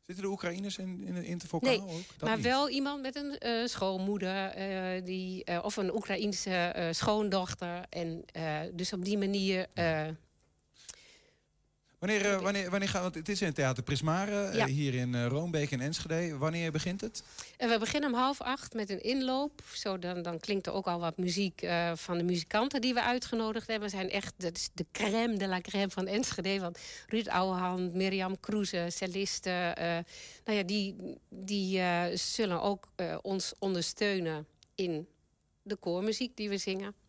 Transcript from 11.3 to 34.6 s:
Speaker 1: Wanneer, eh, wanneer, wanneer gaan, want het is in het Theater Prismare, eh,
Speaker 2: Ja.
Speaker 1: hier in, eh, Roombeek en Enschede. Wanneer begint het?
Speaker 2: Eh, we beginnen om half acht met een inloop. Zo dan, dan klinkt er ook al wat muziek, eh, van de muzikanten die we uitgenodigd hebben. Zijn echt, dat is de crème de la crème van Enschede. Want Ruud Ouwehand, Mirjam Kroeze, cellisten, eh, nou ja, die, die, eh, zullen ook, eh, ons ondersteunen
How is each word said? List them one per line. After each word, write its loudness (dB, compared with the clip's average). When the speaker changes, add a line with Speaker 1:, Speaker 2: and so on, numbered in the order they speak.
Speaker 1:
Wanneer, 2
eh, 4
wanneer, 0
wanneer 2
gaan, 2
want 0
het -4
is 0
in 4
het 2
Theater 2
Prismare, 2
eh, -2
Speaker 2:
Ja. 4
Speaker 1:
hier 2
in, 0
eh, 2
Roombeek 2
en 0
Enschede. -2
Wanneer 0
begint -2
het? -6
Speaker 2:
Eh, 2
we 6
beginnen 2
om 2
half 2
acht -4
met -2
een -4
inloop. 0
Zo -2
dan, -4
dan -4
klinkt 0
er -4
ook 0
al 0
wat 0
muziek, 0
eh, 2
van -2
de 2
muzikanten 2
die 2
we 2
uitgenodigd 0
hebben. -2
Zijn -2
echt, -4
dat -4
is -4
de -4
crème 2
de 0
la 0
crème 0
van -2
Enschede. 0
Want -4
Ruud 0
Ouwehand, 2
Mirjam 0
Kroeze, 0
cellisten, 0
eh, -2
nou 2
ja, 2
die, 0
die, 0
eh, 4
zullen 0
ook, 0
eh, -2
ons 0
ondersteunen 0